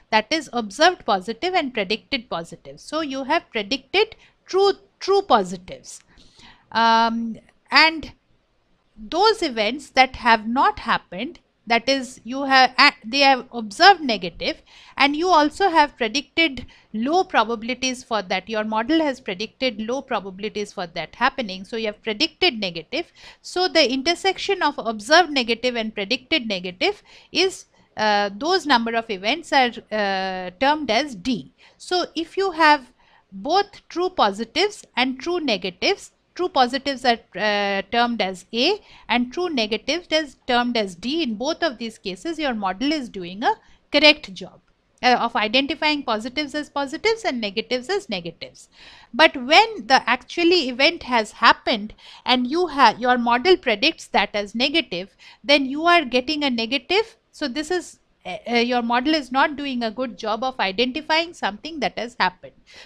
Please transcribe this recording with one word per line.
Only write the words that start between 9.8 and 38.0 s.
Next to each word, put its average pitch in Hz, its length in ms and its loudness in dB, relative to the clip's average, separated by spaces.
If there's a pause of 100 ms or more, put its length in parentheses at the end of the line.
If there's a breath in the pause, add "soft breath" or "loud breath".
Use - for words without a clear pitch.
that 262 260 2
have 220 300 2
not 294 320 2
happened, 220 600 -6 (260)
that 233 240 0
is, 262 340 -4
you 262 200 -6
have, 262 340 6
uh, 277 140 6 (120)
they 220 160 -4
have 269 320 4
observed 277 480 4
negative, 233 640 -6 (340 loud breath)
and 285 220 2
you 339 100 0
also 330 420 4
have 311 280 2
predicted 254 680 -2 (280 soft breath)
low 294 320 0
probabilities 240 800 -2
for 214 180 -4
that. 185 260 -6
Your 214 160 -4
model 233 380 0
has 277 180 -2
predicted 214 640 -6
low 240 200 -6
probabilities 202 720 -8
for 180 160 -8
that 165 280 -10
happening. 220 500 -2
So - 100 -10
you 220 120 -4
have 208 140 -8
predicted 262 560 -4
negative. 190 540 -8 (300 loud breath)
So 359 260 -2
the 277 240 2
intersection 349 720 -2
of 294 140 0
observed 233 520 2
negative 240 460 -2
and 220 180 -4
predicted 233 540 -2
negative 190 560 -4 (300 soft breath)
is, 359 320 -2 (320 soft breath)
uh, 208 360 2
those 294 320 -2
number 233 300 2
of 226 140 -2
events 226 420 -4
are, 262 200 4 (200)
uh, 190 600 -4 (100)
termed 285 280 0
as 247 260 -2
D. 180 360 -6 (260 soft breath)
So 359 280 -4 (100)
if 330 220 -8
you 381 140 -2
have 302 420 4 (360 soft breath)
both 285 600 -2
true 359 200 -4
positives 247 760 -2 (100)
and 262 240 -2
true 339 220 -4
negatives, 220 720 -4 (220)
true 349 160 -4
positives 262 540 0
are, 233 140 2 (180)
uh, 202 460 -2 (100)
termed 240 300 0